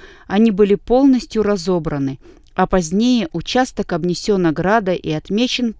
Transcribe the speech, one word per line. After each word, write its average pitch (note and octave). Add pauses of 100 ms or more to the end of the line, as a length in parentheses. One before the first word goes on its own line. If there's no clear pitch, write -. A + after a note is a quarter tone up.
(280)
они A3
были G3+
полностью B3+
разобраны, D#3+ (340)
а F#3
позднее G3
участок G#3+
обнесен F3+
оградой F3+
и E3
отмечен A3